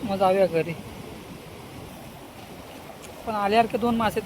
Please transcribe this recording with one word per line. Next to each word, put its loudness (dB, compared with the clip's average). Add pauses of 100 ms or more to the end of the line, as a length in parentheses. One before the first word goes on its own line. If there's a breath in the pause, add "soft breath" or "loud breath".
मग 0
जाऊया 6
घरी. 2 (2500)
पण -2
आल्यासारखे 4
दोन 2
मासे 2